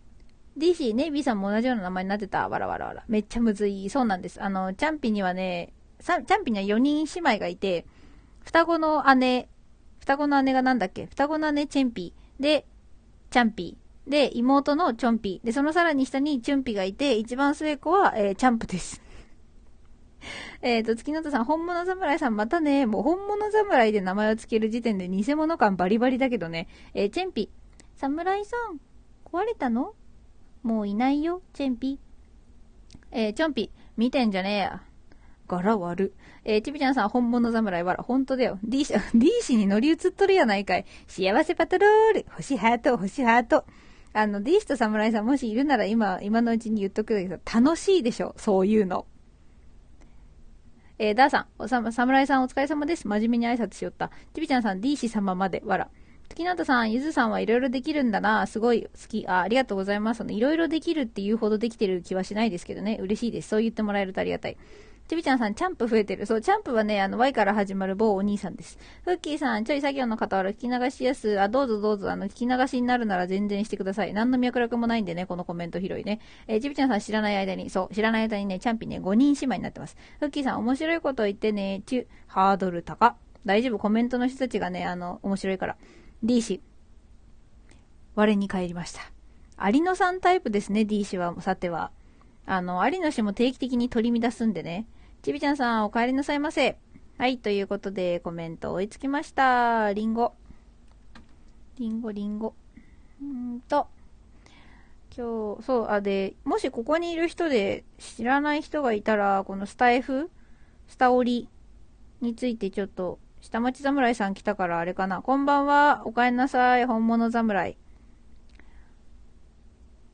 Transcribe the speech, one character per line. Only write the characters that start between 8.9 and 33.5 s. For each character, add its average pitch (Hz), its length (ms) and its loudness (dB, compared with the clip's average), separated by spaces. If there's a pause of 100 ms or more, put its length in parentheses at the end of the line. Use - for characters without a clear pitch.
姉、 254 320 0 (500)
双 277 180 0
子 294 120 0
の 277 140 4
姉 269 100 2
が 262 100 2
な 254 100 2
ん 247 60 2
だ 185 80 0
っ - 40 -6
け？ 196 160 -10
双 277 220 -2
子 311 100 -2
の 311 120 0
姉、 294 160 0
チ 277 140 0
ェ 269 60 2
ン 233 60 -2
ピ。 180 220 -10 (240)
で、 269 280 0 (640)
チ 247 100 4
ャ 240 40 4
ン 220 80 2
ピ。 - 240 -10 (300)
で、 277 320 2
妹 277 380 2
の 320 180 0
チ 240 120 -2
ョ 233 60 4
ン 220 60 2
ピ。 196 240 -6
で、 233 80 -2
そ 277 120 0
の 311 100 0
さ 349 100 4
ら 330 100 4
に 269 140 2
下 269 140 -4
に 285 200 0
チ 277 120 -2
ュ 277 60 2
ン 269 40 0
ピ 240 120 -4
が 196 100 -2
い 196 100 -4
て、 269 200 2
一 226 200 -2
番 285 220 2
末 302 160 -2
っ 277 60 -4
子 302 120 -4
は、 370 260 4
え 202 160 0
ー、 - 40 -2
チ 254 100 2
ャ 254 40 8
ン 226 80 2
プ - 100 -6
で 185 100 -6
す。 - 260 -12
<laughs> - 1600 -18
え 233 160 2
ー 220 60 0
と、 226 100 0
月 294 180 -6
の 320 80 -2
音 311 120 -6
さ 233 80 0
ん、 233 60 0
「本 320 200 0
物 349 180 -2
侍 359 340 0
さ 285 100 0
ん、 220 80 0
ま 208 100 0
た 339 140 0
ね。」 277 260 4
も 214 140 0
う - 20 -2
本 370 240 0
物 415 240 -2
侍 381 400 4
で 208 100 2
名 185 140 -2
前 214 180 2
を 220 40 0
つ - 100 -12
け 220 140 0
る 220 100 0
時 220 120 -4
点 214 160 0
で 180 100 -6
偽 202 260 0
物 311 240 0
感 202 180 4
バ 180 120 0
リ 220 100 4
バ 247 100 4
リ 269 80 2
だ 254 140 2
け 240 80 -2
ど 165 100 -6
ね。 165 200 -6 (260)
え 202 120 0
ー、 208 40 0
チ 349 120 -4
ェ 381 40 -4
ン 359 60 -8
ピ。 - 180 -4 (460)
「侍 359 480 -2
さ 440 120 -8 (160)
ん、 285 80 -12 (440)
壊 359 220 -4
れ 453 80 -4
た 262 140 -2
の？ 269 260 -2 (680)
も 226 200 0
う 202 60 -4
い 202 60 -4
な 247 160 2
い 294 120 2
よ、 349 200 -4 (100)
チ 277 120 -6
ェ 262 60 0
ン 240 60 -2
ピ。」 269 220 -6 (1120)
え 220 160 0
ー、 208 60 -4
チ 320 100 0
ョ 330 40 0
ン 269 60 -4